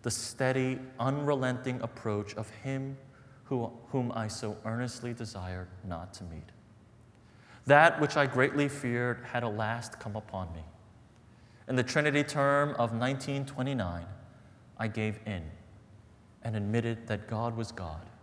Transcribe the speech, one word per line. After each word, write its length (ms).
the 80
steady, 680
unrelenting 800
approach 540
of 140
him 480
who, 260
whom 240
I 160
so 360
earnestly 480
desired 540
not 320
to 100
meet. 280
That 360
which 160
I 100
greatly 420
feared 560
had 180
at 140
last 420
come 160
upon 400
me. 80
In 80
the 80
Trinity 400
term 560
of 140
nineteen 520
twenty-nine, 600
I 80
gave 400
in 240
and 100
admitted 540
that 180
God 300
was 160
God 360